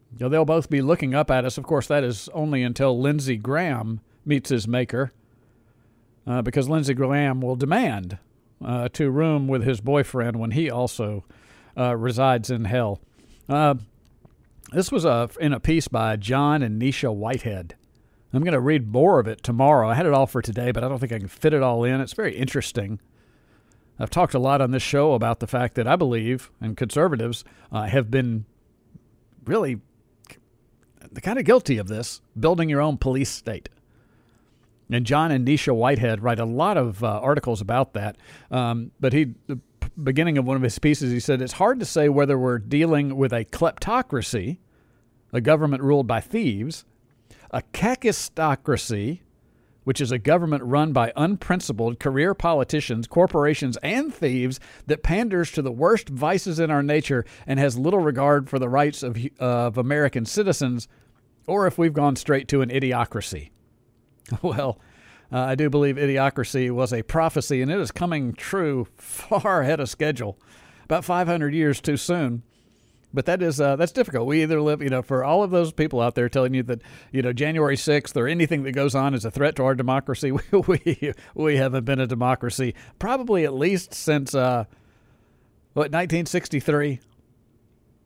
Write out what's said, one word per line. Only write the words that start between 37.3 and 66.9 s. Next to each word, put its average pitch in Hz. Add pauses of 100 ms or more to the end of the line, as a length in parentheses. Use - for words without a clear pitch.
about 117
that. 104 (340)
Um, 120
but 131
he, 139 (120)
the 135 (180)
p-, - (120)
beginning 147
of 131
one 131
of 131
his 113
pieces, 143
he 120
said, 131
"It's 127
hard 240
to 196
say 151
whether 143
we're 127
dealing 143
with 135
a 113
kleptocracy, 156 (760)
a 123
government 143
ruled 139
by 113
thieves, 143 (640)
a - (100)
kakistocracy, 156 (640)
which -
is 120
a 127
government 151
run 147
by 117
unprincipled 147
career 147
politicians, 143
corporations, 147
and 247
thieves 127 (280)
that 147
panders 180
to 156
the 131
worst 170
vices 156
in 165
our 147
nature 143 (220)
and 135
has 135
little 180
regard 143
for 139
the 127
rights 143
of, 117 (220)
of 120
American 131
citizens, 139 (580)
or 190
if -
we've 165
gone 143
straight 139
to 139
an 120
idiocracy." 117 (800)
<laughs> -
Well, 139 (500)
uh, 127
I 131
do 147
believe 143
idiocracy 135
was 120